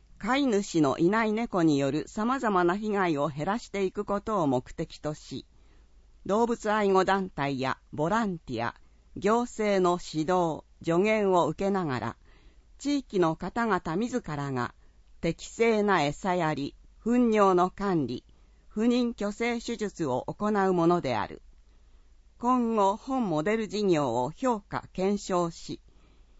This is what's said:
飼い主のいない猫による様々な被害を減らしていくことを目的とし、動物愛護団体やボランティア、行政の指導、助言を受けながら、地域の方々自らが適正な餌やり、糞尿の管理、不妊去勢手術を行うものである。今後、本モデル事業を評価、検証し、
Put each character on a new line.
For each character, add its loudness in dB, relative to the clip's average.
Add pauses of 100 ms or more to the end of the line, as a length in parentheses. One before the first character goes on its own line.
(200)
飼 -2
い 2
主 0
の 4
い 4
な 2
い -2
猫 -2
に 4
よ 0
る -4
様 -2
々 2
な 2
被 -4
害 0
を 0
減 -6
ら -2
し -18
て -4
い -2
く -6
こ -4
と -2
を 2
目 0
的 -10
と -6
し、 -14 (800)
動 2
物 -2
愛 2
護 4
団 0
体 -4
や -4 (140)
ボ -2
ラ 0
ン -4
テ -12
ィ -4
ア、 -6 (420)
行 2
政 0
の 2
指 -6
導、 0 (180)
助 2
言 2
を 4
受 -4
け 0
な 0
が -2
ら、 -6 (600)
地 -2
域 -2
の 2
方 -4
々 0
自 -4
ら -4
が -2 (460)
適 -4
正 2
な 4
餌 -2
や 0
り、 -6 (240)
糞 2
尿 6
の 4
管 -2
理、 -8 (460)
不 -4
妊 2
去 -6
勢 -4
手 -8
術 -6
を -2
行 -6
う 2
も 4
の 4
で -2
あ -4
る。 -14 (960)
今 2
後、 4
本 -4
モ 0
デ 0
ル -4
事 -2
業 2
を -4
評 -2
価、 -8
検 -2
証 -2
し、 -12 (580)